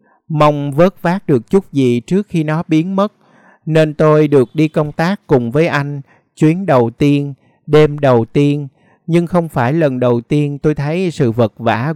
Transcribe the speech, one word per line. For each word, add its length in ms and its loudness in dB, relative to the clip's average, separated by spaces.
mong 440 0
vớt 300 0
vát 260 -4
được 220 0
chút 240 0
gì 260 2
trước 300 -2
khi 140 -2
nó 240 -4
biến 280 0
mất, 180 -2
nên 280 0
tôi 340 2
được 260 2
đi 140 0
công 240 -4
tác 360 -4
cùng 240 0
với 160 0
anh, 340 -6
chuyến 300 0
đầu 240 2
tiên, 440 -2
đêm 320 2
đầu 260 2
tiên, 420 0
nhưng 200 0
không 220 -2
phải 240 -2
lần 260 0
đầu 220 0
tiên 380 -2
tôi 160 0
thấy 360 -4
sự 200 0
vật 260 0
vã 380 -4